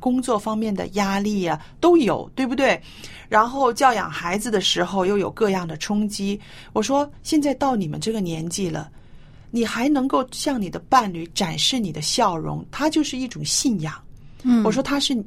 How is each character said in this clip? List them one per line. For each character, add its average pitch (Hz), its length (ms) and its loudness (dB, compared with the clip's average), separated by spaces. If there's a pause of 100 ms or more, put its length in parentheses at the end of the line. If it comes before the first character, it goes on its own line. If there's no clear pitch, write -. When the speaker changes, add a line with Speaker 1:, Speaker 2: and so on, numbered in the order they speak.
Speaker 1:
工 254 180 2
作 247 180 0
方 220 200 -4
面 220 160 -2
的 180 200 -4
压 196 260 0
力 202 220 -2
呀， 156 200 -2 (180)
都 339 160 8
有， 190 380 2
对 262 140 0
不 254 80 -2
对？ 240 260 4 (460)
然 220 220 4
后 262 240 2
教 262 180 6
养 180 180 -2
孩 170 280 -4
子 214 140 -4
的 202 100 2
时 175 220 0
候 185 200 0
又 202 140 2
有 175 140 0
各 214 180 2
样 180 180 0
的 160 100 -8
冲 208 300 -2
击。 202 320 -4 (340)
我 214 80 0
说 285 300 0 (120)
，“现 311 180 2
在 277 140 0
到 269 200 0
你 185 120 -2
们 151 120 -6
这 220 140 -2
个 214 80 -2
年 165 260 -4
纪 175 220 -4
了， 156 220 -6 (580)
你 226 160 0
还 233 240 0
能 269 180 2
够 269 240 2
向 262 300 -2
你 175 80 -4
的 156 80 -8
伴 220 340 2
侣 170 220 -8
展 170 240 -4
示 254 220 0
你 185 120 -2
的 151 120 -6
笑 190 340 0
容， 156 320 -6
它 302 180 -2
就 311 160 2
是 - 140 -6
一 254 100 -6
种 151 160 -10
信 202 380 0
仰。” 156 140 -6 (480)
Speaker 2:
嗯。 240 200 4
Speaker 1:
我 220 80 4
说 262 120 0
，“它 277 160 0
是 277 280 0